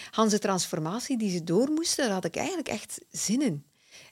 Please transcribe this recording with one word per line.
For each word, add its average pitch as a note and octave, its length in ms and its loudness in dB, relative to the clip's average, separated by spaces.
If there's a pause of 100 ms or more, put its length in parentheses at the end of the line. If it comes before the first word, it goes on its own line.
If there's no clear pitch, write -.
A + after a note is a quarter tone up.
(100)
Hans, A3 200 4
de G#3 80 4
transformatie F#3+ 800 -2
die G#3+ 120 0
ze F3 140 -2
door G#3 260 4
moesten, D#4+ 340 0
daar G3+ 100 2
had F#3 100 -2
ik A#3+ 120 -4
eigenlijk E4+ 320 -2
echt - 300 -6 (120)
zin A3+ 320 0
in. D#3 220 0 (480)